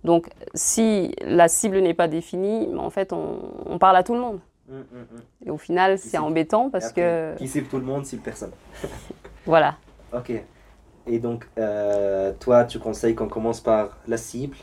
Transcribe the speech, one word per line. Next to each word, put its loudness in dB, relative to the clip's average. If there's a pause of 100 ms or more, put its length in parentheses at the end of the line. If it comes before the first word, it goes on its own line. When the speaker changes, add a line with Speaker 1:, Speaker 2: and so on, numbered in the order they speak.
Speaker 1:
Donc, 2 (260)
si 2 (100)
la 8
cible 2
n'est 4
pas 4
définie, -2
en -4
fait, -4
on, -6 (260)
on -6
parle 8
à 6
tout -2
le 0
monde. -6 (300)
Speaker 2:
Hmm, -16
hmm, -14 (200)
hmm. -20
Speaker 1:
Et -8
au -6
final, 2
Speaker 2:
Qui -12
Speaker 1:
c'est -14
Speaker 2:
cible -2
Speaker 1:
embêtant 0
Speaker 2:
Et -6
Speaker 1:
parce -4
Speaker 2:
après, -2 (340)
Speaker 1:
que -14
Speaker 2:
qui -10
cible -4
tout -6
le -4
monde, -4
cible -12
personne. -12 (320)
<laughs> -16
Speaker 1:
Voilà. 4 (380)
Speaker 2:
Ok. -6 (760)
Et 0
donc, -6 (100)
euh, 0
toi, 6
tu -4
conseilles 0
qu'on -4
commence -4
par 0 (100)
la -2
cible -10